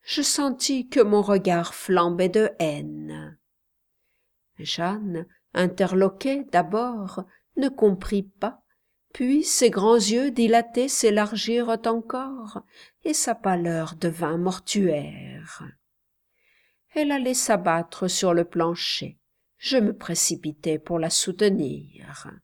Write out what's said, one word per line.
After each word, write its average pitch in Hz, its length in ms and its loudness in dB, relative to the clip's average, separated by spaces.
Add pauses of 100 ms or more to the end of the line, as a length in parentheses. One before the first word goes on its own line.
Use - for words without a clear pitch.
Je - 220 -4
sentis 269 640 -2
que 277 120 2
mon 208 200 6
regard 190 540 2
flambait 175 560 2
de 214 280 4
haine. 151 800 -6 (1200)
Jeanne, 170 680 -4 (260)
interloquée 190 920 0
d'abord, 196 800 -2 (340)
ne 269 100 0
comprit 208 540 2
pas, - 400 -8 (500)
puis 269 320 2
ses - 240 2
grands 208 280 4
yeux 233 340 2
dilatés 233 580 2
s'élargirent 226 960 0
encore, 233 760 -6 (420)
et 311 80 -2
sa 247 220 0
pâleur 170 680 -2
devint 170 380 -2
mortuaire. 160 1200 -2 (1300)
Elle 294 180 0
allait 254 220 0
s'abattre 180 760 0
sur 185 240 2
le 170 140 4
plancher. 170 720 -4 (400)
Je - 180 -2
me 208 180 2
précipitai 160 840 -4
pour 170 200 -4
la 160 120 -2
soutenir. 180 1200 -2 (140)